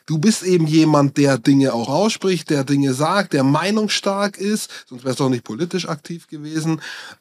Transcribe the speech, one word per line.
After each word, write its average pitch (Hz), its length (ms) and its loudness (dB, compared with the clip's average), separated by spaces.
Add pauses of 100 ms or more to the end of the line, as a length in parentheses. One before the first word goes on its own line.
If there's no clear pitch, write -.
du 160 140 -2
bist 208 240 2
eben 175 240 2
jemand, 151 500 4
der 139 220 2
Dinge 135 340 4
auch 117 160 -4
ausspricht, 185 640 -2
der 139 140 0
Dinge 139 280 0
sagt, 170 400 0
der 143 100 2
meinungsstark 202 920 0
ist, - 500 -6
sonst 127 200 -12
wärst 131 140 -4
du 143 40 0
auch 131 60 2
nicht 123 140 -2
politisch 170 440 -6
aktiv 165 380 -10
gewesen. 156 560 -4 (380)